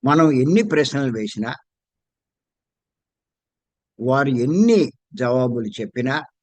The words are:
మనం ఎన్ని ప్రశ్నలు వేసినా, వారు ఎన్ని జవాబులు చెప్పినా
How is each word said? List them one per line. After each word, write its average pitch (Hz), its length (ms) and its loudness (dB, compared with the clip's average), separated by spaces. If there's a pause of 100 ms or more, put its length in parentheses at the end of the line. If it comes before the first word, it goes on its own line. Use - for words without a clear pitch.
మనం 156 240 4 (160)
ఎన్ని 180 180 2 (100)
ప్రశ్నలు 139 460 0
వేసినా, 107 340 -8 (2500)
వారు 139 220 2 (140)
ఎన్ని 208 340 4 (420)
జవాబులు 120 480 -2 (100)
చెప్పినా 123 360 -6 (280)